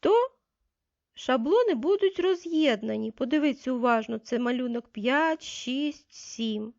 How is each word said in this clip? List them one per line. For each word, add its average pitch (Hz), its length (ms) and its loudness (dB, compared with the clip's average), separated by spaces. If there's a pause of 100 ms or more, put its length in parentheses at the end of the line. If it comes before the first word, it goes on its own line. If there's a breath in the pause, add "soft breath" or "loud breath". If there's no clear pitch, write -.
то 466 300 4 (840)
шаблони 311 600 2
будуть 381 460 2
роз'єднані. 269 920 0
Подивіться 269 600 0
уважно, 233 460 0
це 240 200 -4
малюнок 240 500 -2
п'ять, 294 540 0
шість, - 720 -6
сім. 220 680 -6